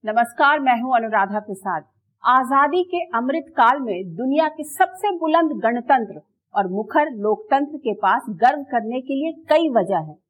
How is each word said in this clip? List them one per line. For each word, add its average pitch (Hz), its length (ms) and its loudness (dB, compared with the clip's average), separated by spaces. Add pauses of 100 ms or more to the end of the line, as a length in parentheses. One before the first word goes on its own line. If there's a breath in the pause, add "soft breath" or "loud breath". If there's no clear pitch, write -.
नमस्कार, 277 520 2
मैं 262 220 2
हूं 254 140 -2
अनुराधा 208 420 0
प्रसाद। 196 460 -6 (400)
आजादी 269 580 2
के 359 160 -4 (200)
अमृत 277 280 -2 (100)
काल 262 240 4
में 190 360 -6
दुनिया 277 320 0
के 311 160 -8
सबसे 370 520 -2
बुलंद 320 360 2
गणतंत्र 233 680 0 (340)
और 196 140 0
मुखर 220 420 0
लोकतंत्र 226 680 -2
के 233 180 -4
पास 202 340 0
गर्व 240 340 2
करने 240 380 -4
के 269 140 -6
लिए 311 180 -4 (160)
कई 311 200 4
वजह 190 300 0
है 156 160 -8 (160)